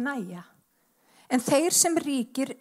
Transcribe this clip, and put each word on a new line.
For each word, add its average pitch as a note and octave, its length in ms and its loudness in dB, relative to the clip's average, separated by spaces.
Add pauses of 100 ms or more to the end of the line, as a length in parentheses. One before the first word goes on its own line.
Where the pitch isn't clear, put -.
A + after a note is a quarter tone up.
nægja. F#3 380 -8 (840)
En B3+ 160 0
þeir D#4 320 2
sem E4+ 240 4
ríkir C4+ 640 -4